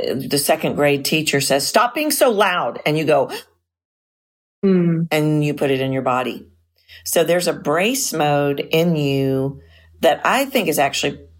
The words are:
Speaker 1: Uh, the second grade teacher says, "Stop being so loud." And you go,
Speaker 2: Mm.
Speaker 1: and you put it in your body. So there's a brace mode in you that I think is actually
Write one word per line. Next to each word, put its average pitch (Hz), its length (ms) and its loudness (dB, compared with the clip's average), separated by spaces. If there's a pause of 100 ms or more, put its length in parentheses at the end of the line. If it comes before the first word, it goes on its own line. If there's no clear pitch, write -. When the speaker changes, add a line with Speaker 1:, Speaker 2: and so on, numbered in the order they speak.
(100)
Speaker 1:
Uh, 127 180 -6
the 143 100 0
second 151 380 0
grade 143 280 0
teacher 151 360 0
says, 135 260 0
"Stop 240 280 2
being 302 160 -4
so 285 200 2
loud." 180 540 0
And 151 140 2
you 160 60 -2
go, 139 260 2 (1300)
Speaker 2:
Mm. 170 460 2
Speaker 1:
and 151 340 2
you 147 100 0
put 147 160 0
it 135 100 0
in 135 120 -2
your 131 100 -2
body. 123 440 -4 (580)
So - 180 2
there's 170 240 0
a 160 60 0
brace 180 600 -2
mode 147 480 0
in 165 360 0
you 135 640 0 (400)
that 151 240 2
I 240 220 2
think 233 220 -2
is 151 100 0
actually 143 420 -2 (200)